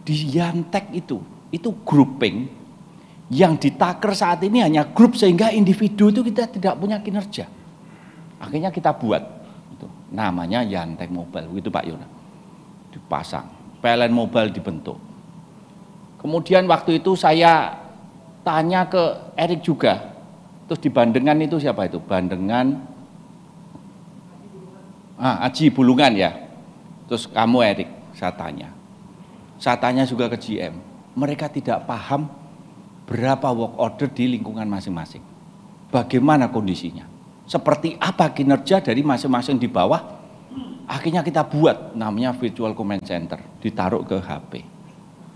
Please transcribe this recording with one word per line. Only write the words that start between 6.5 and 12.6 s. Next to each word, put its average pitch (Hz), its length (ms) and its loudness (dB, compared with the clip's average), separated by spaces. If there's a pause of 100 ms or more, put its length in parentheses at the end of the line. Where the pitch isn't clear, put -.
tidak 190 240 -2
punya 202 240 -4
kinerja. 202 480 -6 (960)
Akhirnya 156 240 -4
kita 165 240 0
buat, 107 320 0 (480)
itu - 160 -18 (240)
namanya 92 560 -2
Yantek 85 400 -6
Mobile, 85 400 -10
begitu 95 240 -8
Pak - 160 -4
Yona. 80 200 -12 (840)